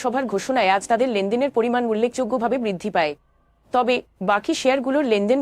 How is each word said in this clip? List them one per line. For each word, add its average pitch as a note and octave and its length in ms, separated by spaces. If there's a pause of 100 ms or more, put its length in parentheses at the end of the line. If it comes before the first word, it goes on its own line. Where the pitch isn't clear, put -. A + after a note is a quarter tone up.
সভার B3+ 320
ঘোষণায় G3+ 420
আজ F#3+ 160
তাদের A#3+ 240
লেনদেনের A#3+ 420
পরিমাণ A#3+ 340
উল্লেখযোগ্যভাবে A#3+ 720
বৃদ্ধি G#3 320
পায়। D3+ 180 (600)
তবে B3 220 (360)
বাকি G#3 300
শেয়ারগুলোর C4+ 500
লেনদেন G#3+ 300